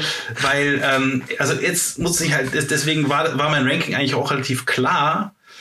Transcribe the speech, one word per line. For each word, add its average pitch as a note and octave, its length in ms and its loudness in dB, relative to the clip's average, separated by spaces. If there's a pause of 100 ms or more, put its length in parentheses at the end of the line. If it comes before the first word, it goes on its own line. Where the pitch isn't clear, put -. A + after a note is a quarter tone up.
(420)
weil, C#3+ 440 2
ähm, C3+ 380 2 (140)
also C#3+ 180 0
jetzt E3+ 440 -2
muss E3+ 220 0
ich D3 120 0
halt, C3 200 0
des-, D3+ 140 0
deswegen D3+ 420 0
war, C#3+ 280 2
war D3 120 2
mein C#3 180 2
Ranking D3 260 0
eigentlich C3+ 220 0
auch C3+ 160 0
relativ B2+ 340 -2
klar. D#3 680 0 (280)